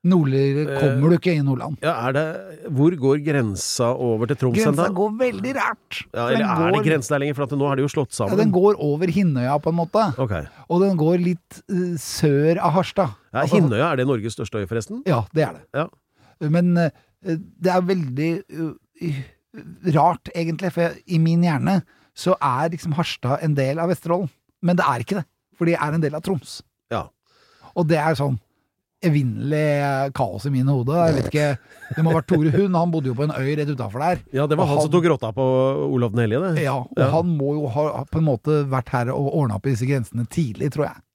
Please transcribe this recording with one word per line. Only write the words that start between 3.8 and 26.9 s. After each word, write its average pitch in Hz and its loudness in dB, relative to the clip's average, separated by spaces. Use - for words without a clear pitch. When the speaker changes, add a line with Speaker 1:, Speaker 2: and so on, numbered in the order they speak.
Speaker 2:
over 120 0
til 143 -2
Troms 127 2
hen 214 2
da? 170 2
Speaker 1:
Grensa 202 -4
går 208 0
veldig 247 -2
rart. - -6
Speaker 2:
Ja, 117 -4
Speaker 1:
Den 127 2
Speaker 2:
eller 110 0
er 165 2
det - 4
Speaker 1:
går - 2
Speaker 2:
grense 156 2
der 143 0
lenger, 143 -2
for 143 -4
at 123 -6
nå 143 0
har 139 0
de 131 0
jo 143 0
slått 143 -2
Speaker 1:
Ja, - -2
Speaker 2:
sammen? 139 0
Speaker 1:
den 214 4
går 196 4
over 151 0
Hinnøya 147 2
på 160 0
en 170 0
måte. 170 0
Speaker 2:
Ok. 120 -2
Speaker 1:
Og 175 2
den 196 2
går 170 2
litt, 175 -4
eh, 180 -2
sør 151 2
av 170 0
Harstad. 170 0
Speaker 2:
Ja, 131 -2
Speaker 1:
Altså 160 4
Speaker 2:
Hinnøya, 147 2
er 139 0
det 127 0
Norges 113 -2
største 110 -8
øy 98 -4
forresten? 117 -8
Speaker 1:
Ja, 127 0
det 156 0
er 104 -10
det. - -20
Speaker 2:
Ja. 147 -4
Speaker 1:
Men, 175 2
eh, 165 2
det 175 -4
er 185 2
veldig, 170 -2
eh, 143 -6
rart 160 2
egentlig, 165 -4
for - -4
jeg, 170 -2
i 175 0
min 165 4
hjerne 170 2
så 180 0
er 143 0
liksom 165 -6
Harstad 143 -2
en 156 0
del 139 0
av 170 -2
Vesterålen. 175 -2
Men 180 2
det 175 2
er 127 0
ikke 196 -4
det, - -10
for - -4
de 165 2
er 151 -2
en 165 0
del 147 -2
av 160 -8
Troms. 180 -6